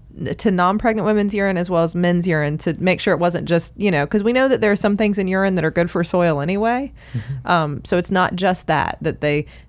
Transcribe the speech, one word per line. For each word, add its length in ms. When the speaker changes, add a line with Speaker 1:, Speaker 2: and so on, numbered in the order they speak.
Speaker 1:
to 140
non-pregnant 540
women's 280
urine 240
as 120
well 140
as 120
men's 320
urine 320
to 220
make 200
sure 120
it 60
wasn't 280
just, 300
you 140
know, 160
'cause 160
we 80
know 160
that 140
there 100
are 60
some 180
things 220
in 100
urine 280
that 100
are 60
good 200
for 120
soil 360
anyway. 540
Speaker 2:
Mm-hmm. 340
Speaker 1:
Um, 360
so 140
it's 140
not 240
just 320
that, 340
that 180
they, 260